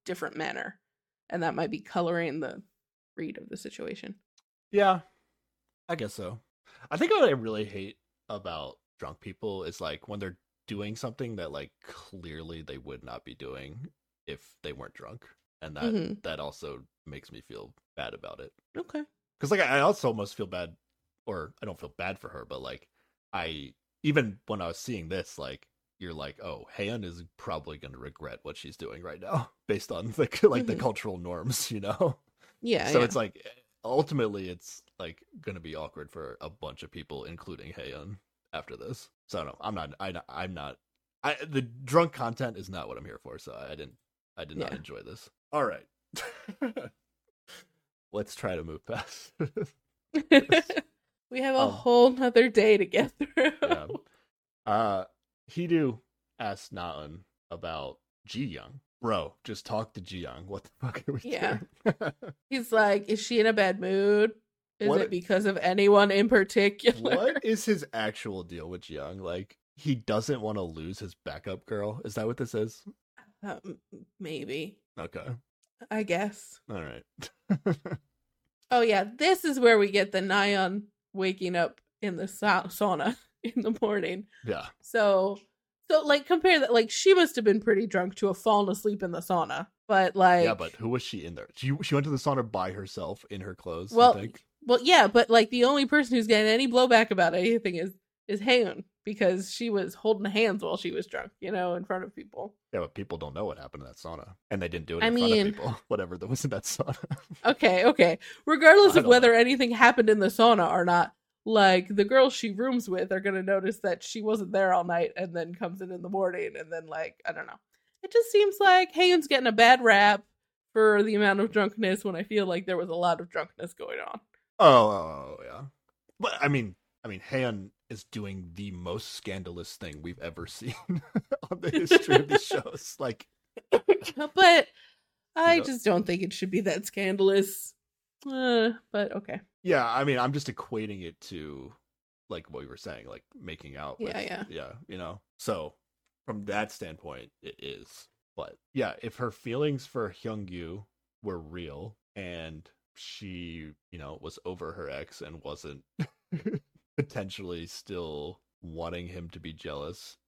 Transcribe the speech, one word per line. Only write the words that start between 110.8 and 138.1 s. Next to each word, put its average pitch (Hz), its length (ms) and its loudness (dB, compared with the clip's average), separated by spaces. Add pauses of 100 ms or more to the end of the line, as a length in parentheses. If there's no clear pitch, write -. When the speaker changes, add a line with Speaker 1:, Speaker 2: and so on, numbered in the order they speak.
Speaker 1:
not, 175 300 4 (320)
like, 190 440 6
the 202 160 2
girls 262 280 6
she 220 180 -4
rooms 240 380 -2
with 185 220 -2
are 190 80 0
gonna 190 240 -2
notice 196 380 0
that 180 200 -2
she - 220 -10
wasn't 214 280 -2
there 190 220 4
all 175 100 2
night 170 320 0
and 175 200 -8
then 170 180 -6
comes 185 280 -8
in 185 100 -12
in 180 100 -10
the 180 80 -12
morning 180 480 -2
and 156 160 -12
then, 165 140 -10
like, 156 380 -10
I 165 80 -6
don't 156 120 -10
know. - 140 -18 (420)
It 381 100 -12
just 466 200 4
seems 403 280 4
like 370 340 6
Haeun's 349 340 4
getting 254 200 2
a 226 40 4
bad 233 320 8
rap 208 420 8 (480)
for 214 300 6
the 214 120 0
amount 202 240 4
of 214 120 2
drunkenness 202 520 0
when 190 120 -2
I 175 80 -4
feel 208 240 0
like 185 180 -2
there 185 120 -2
was 175 120 -4
a 165 60 -4
lot 175 260 2
of 175 80 -12
drunkenness - 440 -8
going - 260 -10
on. - 200 -10 (400)
Speaker 2:
Oh, 127 300 12
oh, 78 500 -6
oh, - 40 -18
yeah. 76 220 -16 (540)
But, 202 220 -4
I 143 60 2
mean, 120 280 0 (280)
I - 40 -12
mean, 98 120 -10
Haeun 117 520 -4 (180)
is 107 160 -16
doing 98 480 -10
the 101 180 -10
most 87 420 -8
scandalous 87 640 -10
thing 76 240 -14
we've 85 180 -12
ever 85 280 -10
<laughs> - 0 -
seen 117 260 -12 (800)
on 175 100 -8
the 156 100 -4
history 370 480 4
of 143 80 0
these 403 140 2
Speaker 1:
<laughs> - 20 -12
Speaker 2:
shows. - 560 -8
Like, 123 280 -6 (1080)
Speaker 1:
But 349 320 8 (680)
I 339 240 6
Speaker 2:
you - 40 -2
know. 262 40 -4
Speaker 1:
just 254 180 -6
don't 180 200 4
think 180 180 -2
it 196 100 -6
should 190 180 -6
be 226 100 0
that 185 240 -2
scandalous. 196 920 0 (520)